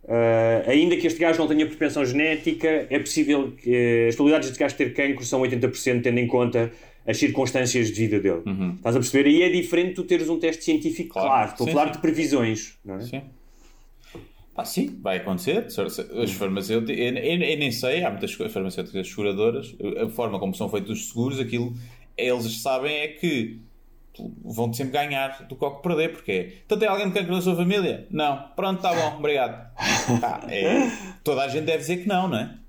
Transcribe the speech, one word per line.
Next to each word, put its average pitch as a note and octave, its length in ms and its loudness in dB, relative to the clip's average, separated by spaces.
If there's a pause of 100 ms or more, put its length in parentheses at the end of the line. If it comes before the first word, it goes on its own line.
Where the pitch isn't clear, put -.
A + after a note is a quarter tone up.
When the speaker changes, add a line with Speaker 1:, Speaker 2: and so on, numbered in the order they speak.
Speaker 1:
eh, A2+ 640 4
ainda E3 280 6
que E3+ 120 -2
este - 100 -2
gajo E3 220 4
não D3+ 80 2
tenha D3+ 180 4
propensão D3+ 380 -2
genética, D#3 840 0
é C#3 120 0
possível C#3 520 0
que, A#2+ 220 0
eh, A#2+ 340 4
as A#2 60 2
probabilidades C#3+ 380 4
de - 60 -12
gajo C#3+ 180 0
ter B2+ 180 0
cancro C#3 300 -2
são C3 160 0
oitenta B2+ 280 2
por - 80 -2
cento, B2 280 0
tendo A#2+ 140 4
em B2 100 2
conta A#2+ 420 2 (340)
as A#2 140 0
circunstâncias B2+ 720 2
de G2+ 60 -4
vida G#2 260 2
dele. F2 260 0
Speaker 2:
Uhum. F#2+ 300 -2
Speaker 1:
Estás A#2 180 0
a C3 60 4
perceber? C#3 280 4
Aí D#3+ 140 6
é F3+ 60 6
diferente F3+ 460 0
tu F#3 100 -6
teres D#3+ 240 2
um E3 100 0
teste D#3+ 240 0
científico, D#3+ 520 0
Speaker 2:
Claro. F#2+ 140 0
Speaker 1:
claro. A#2 220 4
Estou B2 160 -2
Speaker 2:
Sim, D#3 60 0
Speaker 1:
a - 20 0
falar D3+ 140 4
Speaker 2:
sim. - 60 -4
Speaker 1:
de - 40 -10
previsões, C#3 880 0
não G2 100 -10
é? F#2+ 60 -8
Speaker 2:
Sim. B2 220 -8 (1300)
Pá, - 100 -6
sim, - 380 -4
vai F#2+ 160 -2
acontecer. C3 480 -2
As - 320 -6
Speaker 1:
Hum. A2 300 -4
Speaker 2:
farmacêuticas, G2+ 680 -2
eu, B2 160 0
eu, E3 280 0
eu D3 160 0
nem C#3 120 0
sei, B2+ 320 -2
há C#3+ 80 0
muitas G2+ 240 -6
co-, F2+ 140 -6
farmacêuticas F#2+ 600 -6
seguradoras, G#2+ 680 -2 (260)
a A2 60 -2
forma G#2+ 300 -4
como F#2 160 -2
são G#2 140 -4
feitos G2+ 300 -4
os - 100 -10
seguros, C3 300 -2
aquilo, A#2+ 360 -2 (420)
eles A#2 460 -2
sabem C#3 380 -2
é D3+ 80 -4
que D3+ 520 -2 (840)
vão A#2 280 -4
sempre C3 200 -4
ganhar C#3+ 560 -2
do B2+ 80 -14
que - 80 -2
ao C#3 120 -4
que - 60 -18
perder, E3 300 0
porque - 200 -8
é, F2+ 200 -2 (120)
"Então G#3+ 140 0
tem G#3+ 100 2
alguém G3+ 200 0
de F3+ 60 -2
cancro F3+ 200 -2
na F#3 60 0
sua F3 160 2
família?" F3 540 0
"Não." D3 440 -2
"Pronto, F#3+ 280 -2
tá F3+ 120 2
bom, D3+ 240 -2
obrigado." C#3+ 580 -2
Speaker 1:
<laughs> - 440 0
Speaker 2:
Pá, A#2 280 -4
é... G#3 420 2 (340)
toda C#3 180 2
a C#3 60 0
gente D#3 160 -2
deve D#3+ 140 0
dizer E3 200 -2
que F3+ 100 -4
não, F#3 200 2
não B2 100 0
é? - 160 -6 (140)